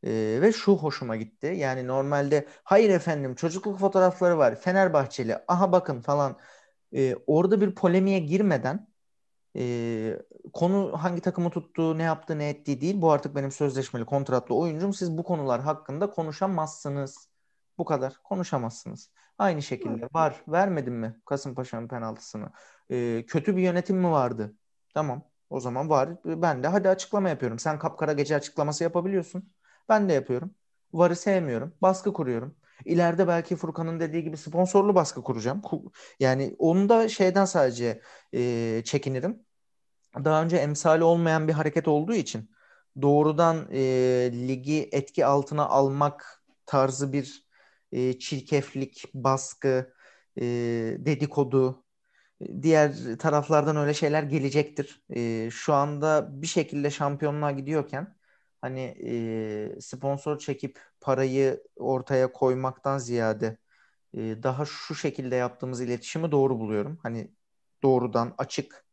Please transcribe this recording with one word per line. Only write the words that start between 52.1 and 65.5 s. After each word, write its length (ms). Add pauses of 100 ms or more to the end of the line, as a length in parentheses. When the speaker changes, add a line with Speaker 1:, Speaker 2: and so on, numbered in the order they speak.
Speaker 1:
e, 220
diğer 300 (260)
taraflardan 580
öyle 180
şeyler 280
gelecektir. 800 (140)
E, 340
şu 220
anda 560 (140)
bir 40
şekilde 440
şampiyonluğa 600
gidiyorken 640 (440)
hani, 360 (100)
e, 760
sponsor 580
çekip 400 (220)
parayı 600 (140)
ortaya 560
koymaktan 640
ziyade, 600 (560)
e, 40 (240)
daha 220
şu 300
şekilde 420
yaptığımız 440